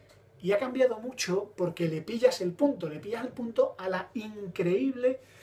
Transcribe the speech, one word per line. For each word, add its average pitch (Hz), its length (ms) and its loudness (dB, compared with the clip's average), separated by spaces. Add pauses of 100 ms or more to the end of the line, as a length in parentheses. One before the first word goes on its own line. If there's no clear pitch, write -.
(400)
Y 175 120 0
ha 202 80 4
cambiado 254 400 2
mucho 202 580 -2
porque 170 300 0
le 156 160 -2
pillas 233 380 2
el 180 100 -2
punto, 262 360 2
le 151 120 -8
pillas 233 260 -6
el 247 60 -8
punto 233 480 0
a 185 100 -4
la 185 240 -4
increíble 214 1080 0 (240)